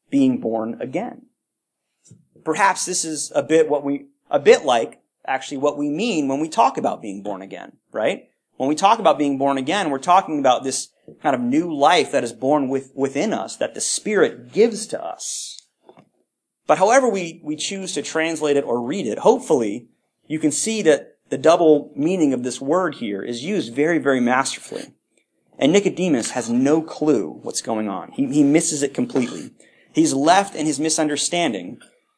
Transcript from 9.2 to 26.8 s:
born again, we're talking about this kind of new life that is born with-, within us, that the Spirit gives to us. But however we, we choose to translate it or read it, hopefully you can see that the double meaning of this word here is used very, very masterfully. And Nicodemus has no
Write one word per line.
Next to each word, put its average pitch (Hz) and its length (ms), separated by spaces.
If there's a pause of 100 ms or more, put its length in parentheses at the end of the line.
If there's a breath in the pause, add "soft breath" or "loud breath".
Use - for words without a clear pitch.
born 139 220
again, 160 320
we're 135 80
talking 175 400
about 127 240
this - 280 (320)
kind 143 120
of 123 80
new 151 320
life 147 380
that 131 100
is 117 100
born 135 360
with-, 131 260
within 135 380
us, 98 240
that - 180
the - 60
Spirit - 720
gives 208 360
to - 140
us. - 640 (1000)
But 151 120
however 240 300
we, 175 340
we 151 140
choose 190 380
to 143 80
translate 156 540
it 139 80
or 120 160
read 143 260
it, 104 120
hopefully 135 680 (380)
you 156 120
can 151 140
see 220 300
that 156 340 (140)
the 135 80
double 156 580
meaning 156 360
of 123 100
this 120 180
word 165 360
here 101 260
is 120 220
used 151 300
very, 156 240
very 135 220
masterfully. - 760 (640)
And 143 140
Nicodemus 175 600
has 117 180
no 139 320